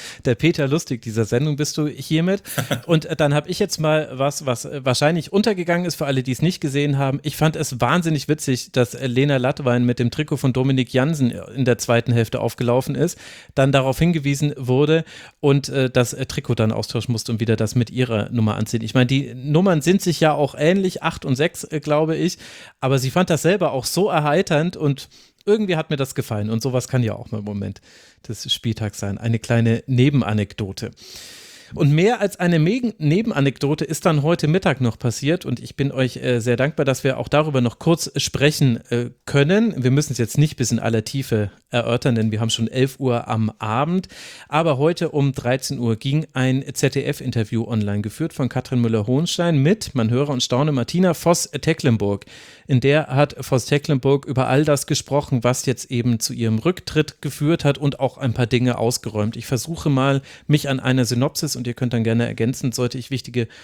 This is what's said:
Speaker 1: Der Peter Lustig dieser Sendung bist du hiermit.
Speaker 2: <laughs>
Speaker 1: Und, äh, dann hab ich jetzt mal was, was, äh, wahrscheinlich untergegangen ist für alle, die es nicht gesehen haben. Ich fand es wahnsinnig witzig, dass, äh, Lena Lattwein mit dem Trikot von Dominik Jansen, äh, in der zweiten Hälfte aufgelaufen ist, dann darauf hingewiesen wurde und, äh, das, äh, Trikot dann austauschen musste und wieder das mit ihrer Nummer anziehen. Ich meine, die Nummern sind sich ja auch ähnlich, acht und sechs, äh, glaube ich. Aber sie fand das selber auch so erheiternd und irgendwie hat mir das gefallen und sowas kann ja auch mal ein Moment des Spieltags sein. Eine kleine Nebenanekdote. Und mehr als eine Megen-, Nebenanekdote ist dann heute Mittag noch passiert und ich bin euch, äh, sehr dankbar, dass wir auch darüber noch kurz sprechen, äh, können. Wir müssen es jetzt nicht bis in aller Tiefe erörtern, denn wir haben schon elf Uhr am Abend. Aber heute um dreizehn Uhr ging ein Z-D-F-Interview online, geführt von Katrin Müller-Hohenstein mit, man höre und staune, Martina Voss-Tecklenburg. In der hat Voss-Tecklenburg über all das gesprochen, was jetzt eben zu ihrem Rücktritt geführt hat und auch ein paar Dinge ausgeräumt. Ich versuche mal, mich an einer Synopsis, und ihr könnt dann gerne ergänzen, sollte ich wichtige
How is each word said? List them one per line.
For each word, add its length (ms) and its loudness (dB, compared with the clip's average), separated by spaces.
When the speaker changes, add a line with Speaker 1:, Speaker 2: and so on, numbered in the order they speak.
Speaker 1:
Der 120 2
Peter 340 0
Lustig 320 -2
dieser 240 -2
Sendung 320 0
bist 180 -4
du 100 -2
hiermit. 580 -2
Speaker 2:
<laughs> 200 -6
Speaker 1:
Und, 180 2
äh, 140 -8
dann 160 2
hab 160 -2
ich 100 -4
jetzt 180 -2
mal 360 0
was, 320 -2
was, 180 -2
äh, 220 -10
wahrscheinlich 480 0
untergegangen 520 0
ist 100 -4
für 100 -4
alle, 180 0
die 80 -4
es 100 -4
nicht 200 0
gesehen 360 0
haben. 260 0
Ich 120 -4
fand 220 2
es 240 -4
wahnsinnig 480 0
witzig, 420 -2
dass, 220 0
äh, 140 -6
Lena 280 2
Lattwein 480 2
mit 160 2
dem 120 2
Trikot 260 -2
von 160 0
Dominik 400 0
Jansen, 380 2
äh, 200 -10
in 140 0
der 120 4
zweiten 360 2
Hälfte 260 2
aufgelaufen 560 0
ist, 240 0
dann 200 4
darauf 260 2
hingewiesen 560 2
wurde 480 2
und, 260 4
äh, 220 0
das, 240 2
äh, 120 -6
Trikot 300 -4
dann 160 2
austauschen 400 -4
musste 220 -4
und 80 0
wieder 160 2
das 180 0
mit 140 2
ihrer 400 -2
Nummer 260 2
anziehen. 260 -2
Ich 120 -8
meine, 140 4
die 280 -2
Nummern 460 2
sind 200 4
sich 200 0
ja 100 4
auch 260 0
ähnlich, 460 0
acht 220 -6
und 100 0
sechs, 300 -2
äh, 160 -6
glaube 340 0
ich. 220 -2
Aber 180 2
sie 140 -2
fand 180 2
das 120 2
selber 320 2
auch 100 -2
so 240 0
erheiternd 680 0
und 320 -2
irgendwie 320 2
hat 120 -4
mir 60 -2
das 180 -4
gefallen 380 -4
und 100 -2
sowas 280 -2
kann 120 0
ja 140 -2
auch 160 -14
mal 80 -6
ein 40 -8
Moment 380 -6
des 260 -6
Spieltags 460 -4
sein. 180 -4
Eine 220 -2
kleine 480 2
Nebenanekdote. 1040 0
Und 160 4
mehr 280 4
als 200 -2
eine 180 2
Megen-, 400 0
Nebenanekdote 880 0
ist 220 -4
dann 160 2
heute 240 0
Mittag 340 2
noch 160 0
passiert 480 -2
und 140 -4
ich 160 -16
bin 160 -2
euch, 260 -2
äh, 220 0
sehr 180 0
dankbar, 260 0
dass 200 -2
wir 160 0
auch 80 -6
darüber 340 2
noch 160 0
kurz 400 0
sprechen, 600 2
äh, 220 -2
können. 580 2
Wir 80 4
müssen 220 2
es 40 -10
jetzt 220 -2
nicht 160 4
bis 160 -2
in 80 0
aller 240 0
Tiefe 480 -2
erörtern, 460 0
denn 160 2
wir 80 -2
haben 100 0
schon 180 -2
elf 320 -2
Uhr 280 -2
am 320 0
Abend. 480 -2
Aber 320 0
heute 300 0
um 240 2
dreizehn 440 -4
Uhr 180 0
ging 380 -2
ein 400 0
Z-D-F-Interview 920 -2
online, 360 -2
geführt 320 -6
von 160 -2
Katrin 320 -2
Müller-Hohenstein 800 2
mit, 340 0
man 160 2
höre 200 0
und 120 -2
staune, 300 0
Martina 420 2
Voss-Tecklenburg. 1120 0
In 140 2
der 280 2
hat 320 2
Voss-Tecklenburg 840 0
über 220 -2
all 180 4
das 220 2
gesprochen, 560 -2
was 240 0
jetzt 240 -4
eben 280 0
zu 140 -6
ihrem 240 0
Rücktritt 640 -2
geführt 420 -2
hat 140 2
und 220 -2
auch 180 -2
ein 160 -2
paar 140 0
Dinge 320 0
ausgeräumt. 580 -2
Ich 80 -12
versuche 460 -4
mal, 320 2
mich 200 2
an 120 -2
einer 260 2
Synopsis, 540 -2
und 80 -6
ihr 60 -4
könnt 180 -2
dann 140 0
gerne 200 2
ergänzen, 460 -2
sollte 260 -2
ich 140 -10
wichtige 380 -4